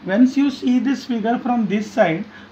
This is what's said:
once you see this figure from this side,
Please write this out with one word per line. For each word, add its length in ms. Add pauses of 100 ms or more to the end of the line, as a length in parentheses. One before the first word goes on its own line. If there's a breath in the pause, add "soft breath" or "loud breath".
once 300
you 140
see 280
this 280
figure 320
from 280
this 240
side, 340 (260 loud breath)